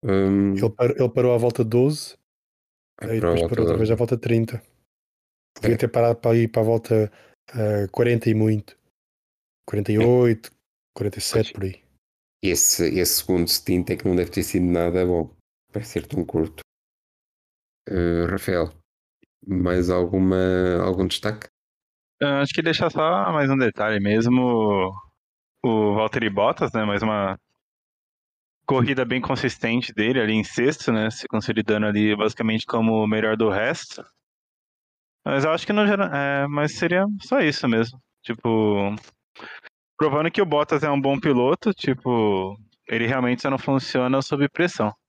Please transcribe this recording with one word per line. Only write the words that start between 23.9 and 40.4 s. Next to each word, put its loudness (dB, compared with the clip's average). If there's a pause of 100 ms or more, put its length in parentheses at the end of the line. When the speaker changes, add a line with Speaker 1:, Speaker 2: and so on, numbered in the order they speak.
Speaker 3:
mesmo. 2 (720)
O 2
Valtteri 0
Bottas, 0
né, 0
mais -2
uma -2 (1300)
corrida 0
bem -2
consistente -4
dele 0
ali 0
em 0
sexto, -2
né, 0
se -14
consolidando -2
ali 2
basicamente -2
como 0 (100)
o 0
melhor 0
do 2
resto. -4 (1200)
Mas 0
eu 2
acho -2
que -2
no 2
geral, 0
é, -2
mas -2
seria 0 (160)
só -2
isso 0
mesmo. 0 (240)
Tipo, 0 (1000)
provando 0
que 0